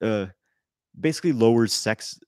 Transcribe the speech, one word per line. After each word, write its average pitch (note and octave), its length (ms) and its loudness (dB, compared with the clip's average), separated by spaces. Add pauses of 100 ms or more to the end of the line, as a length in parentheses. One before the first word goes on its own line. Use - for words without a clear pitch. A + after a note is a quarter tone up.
uh, G#2 260 -2 (720)
basically D#3+ 340 -2
lowers A#2 400 4
sex, - 540 -6